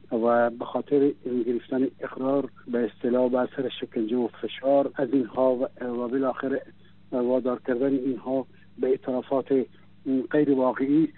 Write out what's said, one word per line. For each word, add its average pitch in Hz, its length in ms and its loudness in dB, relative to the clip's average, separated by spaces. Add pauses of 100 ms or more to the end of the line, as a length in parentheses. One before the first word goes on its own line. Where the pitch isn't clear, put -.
(120)
و 117 380 4
به 120 160 -8
خاطر 143 460 0 (340)
گرفتن 127 420 -2 (120)
اقرار 131 500 -2 (180)
به 120 240 -2
اصطلاح 123 380 0
به 127 100 2
اثر 123 300 -4 (120)
شکنجه 117 360 -4
و 120 100 0 (140)
فشار 139 540 2
از 143 180 -2
اینها 131 420 2
و، 127 300 -6
و 120 220 -4
بالاخره 135 540 -2 (500)
وادار 123 560 0
کردن 131 260 0
اینها 131 520 -4 (340)
به 127 80 0
اعترافات 131 800 0 (640)
غیر 147 220 4
واقعی 135 640 2